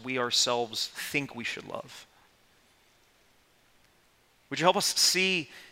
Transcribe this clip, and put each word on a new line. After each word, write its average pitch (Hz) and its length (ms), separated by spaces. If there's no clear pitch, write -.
we 127 160
ourselves 120 680
think - 480
we 117 100
should - 240
love? - 360
Would 139 100
you 156 60
help 190 100
us - 240
see 185 500